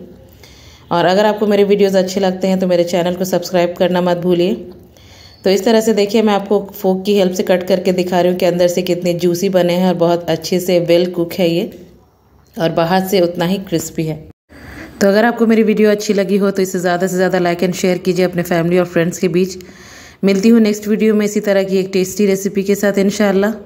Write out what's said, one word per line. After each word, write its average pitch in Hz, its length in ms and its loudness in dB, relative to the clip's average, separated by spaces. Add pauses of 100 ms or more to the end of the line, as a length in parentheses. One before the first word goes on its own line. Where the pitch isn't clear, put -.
(920)
और 175 140 2
अगर 190 200 2
आपको 214 220 0
मेरे 202 160 4
videos 190 340 2
अच्छे 185 220 0
लगते 185 280 -2
हैं 190 120 0
तो 190 80 0
मेरे 175 160 2
channel 175 320 -2
को 185 100 -4
subscribe 175 480 0
करना 180 280 0
मत 175 160 0
भूलिए। 175 480 0 (800)
तो 180 80 2
इस 196 140 0
तरह 220 160 4
से 220 120 2
देखिए 208 280 0
मैं 208 120 2
आपको 196 400 -2
फोक 185 320 -2
की 202 120 2
help 185 160 2
से 208 100 -2
cut 180 200 0
करके 185 280 0
दिखा 180 300 0
रही 180 100 2
हूँ 180 80 -4
कि 190 60 0
अंदर 175 220 2
से 175 140 -2
कितने 180 320 -2
juicy 175 360 -2
बने 175 240 0
हैं 180 140 2
और 180 60 2
बहुत 170 360 0
अच्छे 165 300 -2
से 180 200 0
well 170 320 2
cook 165 220 -4
है 180 160 0
ये 180 220 -2 (920)
और 165 80 0
बाहर 170 380 0
से 190 140 0
उतना 170 240 -2
ही 190 120 -2
crispy - 460 -6
है। 156 240 -10 (720)
तो 202 60 4
अगर 208 180 4
आपको 233 220 0
मेरी 226 160 4
video 214 280 2
अच्छी 208 220 -2
लगी 196 240 0
हो 196 140 0
तो 196 100 -2
इसे 190 180 -4
ज़्यादा 175 280 0
से 180 80 -4
ज़्यादा 185 240 0
like 175 240 -2
and 180 100 0
share 180 260 -2
कीजिए 185 260 0
अपने 180 180 -2
family 175 340 0
और 180 80 2
फ्रेंड्स 175 320 -2
के 190 100 0
बीच। 180 300 -2 (680)
मिलती 196 260 2
हूँ 233 100 6
next 208 280 0
video 214 260 2
में 208 120 0
इसी 208 140 -2
तरह 196 240 0
की 190 140 -2
एक 185 160 -2
tasty 190 320 -2
recipe 196 380 -2
के 202 120 0
साथ 196 220 -2
इंशाल्लाह। 196 560 0 (120)